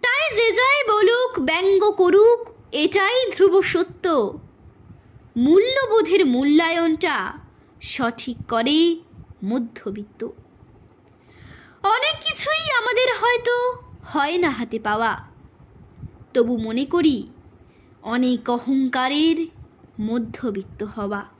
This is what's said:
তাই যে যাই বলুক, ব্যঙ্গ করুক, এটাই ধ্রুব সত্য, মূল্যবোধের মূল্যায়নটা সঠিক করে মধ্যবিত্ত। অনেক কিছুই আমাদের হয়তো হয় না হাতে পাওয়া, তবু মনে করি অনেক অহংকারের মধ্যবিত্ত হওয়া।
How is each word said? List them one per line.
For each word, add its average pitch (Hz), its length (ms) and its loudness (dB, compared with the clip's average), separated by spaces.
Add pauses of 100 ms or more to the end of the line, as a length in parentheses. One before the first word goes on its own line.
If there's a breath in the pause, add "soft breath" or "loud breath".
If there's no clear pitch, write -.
তাই 508 220 0 (120)
যে 453 160 2
যাই 523 360 2
বলুক, 453 520 2
ব্যঙ্গ 359 420 2 (100)
করুক, 415 480 6 (340)
এটাই 392 460 2 (120)
ধ্রুব 370 220 4 (100)
সত্য, 339 420 -4 (1300)
মূল্যবোধের 403 880 2
মূল্যায়নটা 311 920 2 (680)
সঠিক 240 560 -4 (120)
করে 233 280 2 (680)
মধ্যবিত্ত। 214 800 -8 (1600 loud breath)
অনেক 508 380 0
কিছুই 640 400 -2 (140)
আমাদের 480 400 0
হয়তো 480 380 0 (500)
হয় 302 320 -2
না 349 140 0
হাতে 226 280 -8
পাওয়া, 220 320 -2 (1200)
তবু 247 260 0
মনে 220 280 -4
করি 311 320 0 (840 soft breath)
অনেক 247 460 -2
অহংকারের 269 880 0 (640)
মধ্যবিত্ত 220 840 -6
হওয়া। 202 380 -8 (180)